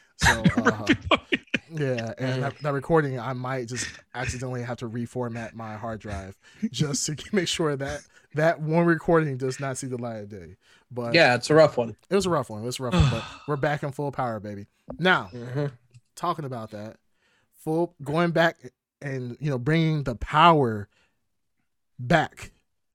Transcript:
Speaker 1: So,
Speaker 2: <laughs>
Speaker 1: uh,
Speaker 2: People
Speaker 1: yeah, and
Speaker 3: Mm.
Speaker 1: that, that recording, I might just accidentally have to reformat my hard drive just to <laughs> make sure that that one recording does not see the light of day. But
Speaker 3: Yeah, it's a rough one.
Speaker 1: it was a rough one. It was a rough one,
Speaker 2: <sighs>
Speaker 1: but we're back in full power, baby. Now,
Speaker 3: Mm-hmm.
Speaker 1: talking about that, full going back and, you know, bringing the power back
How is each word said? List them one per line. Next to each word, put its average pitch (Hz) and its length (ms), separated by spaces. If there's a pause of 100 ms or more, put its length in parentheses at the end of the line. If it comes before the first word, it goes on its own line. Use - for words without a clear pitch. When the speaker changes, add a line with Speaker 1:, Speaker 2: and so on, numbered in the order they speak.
(160)
Speaker 1:
So, - 340
Speaker 2:
<laughs> - 60
Speaker 1:
uh, - 260
Speaker 2:
People - 360 (540)
Speaker 1:
yeah, 127 460
and 131 200
Speaker 3:
Mm. - 20
Speaker 1:
that, 117 220
that 143 120
recording, 139 460
I 120 140
might 127 340
just 120 180 (280)
accidentally 127 480
have 120 160
to 123 100
reformat 117 680
my 110 220
hard 110 240
drive 98 360 (360)
just 139 340
to 151 180
<laughs> - 80
make 180 140
sure 147 300
that 139 240 (340)
that 160 260
one 160 260
recording 160 500
does 131 240
not 135 180
see 139 100
the 123 100
light 117 200
of 104 100
day. 92 280 (340)
But 120 240
Speaker 3:
Yeah, 147 220
it's - 140
a 151 40
rough 156 220
one. 117 200 (120)
Speaker 1:
it 175 60
was 196 120
a 180 40
rough 143 200
one. 107 120
It 117 40
was 123 140
a - 40
rough 123 100
one, 156 140
Speaker 2:
<sighs> - 20
Speaker 1:
but 117 140 (220)
we're 147 100
back 147 280
in 139 80
full 143 180
power, 120 300
baby. 104 260 (320)
Now, 175 340
Speaker 3:
Mm-hmm. 123 340 (500)
Speaker 1:
talking 170 280
about 120 280
that, 107 240 (600)
full 165 440
going 160 300
back 165 240 (440)
and, 127 400
you 151 80
know, 131 100
bringing 156 440
the 131 140
power 147 720 (1080)
back 139 520 (440)